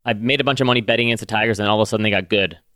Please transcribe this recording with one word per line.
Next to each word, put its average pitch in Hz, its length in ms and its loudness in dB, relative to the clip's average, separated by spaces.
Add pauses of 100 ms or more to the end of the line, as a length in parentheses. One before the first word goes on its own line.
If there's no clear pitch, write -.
I 120 80 0
made 123 260 0
a 135 40 0
bunch 135 180 0
of 127 40 0
money 123 140 2
betting 117 280 0
against 113 120 0
the 107 60 -12
Tigers, 110 320 0
and 104 100 -2
all 107 140 4
of 104 40 0
a - 40 -4
sudden 110 120 0
they 107 60 2
got 95 220 -2
good, 95 260 0 (200)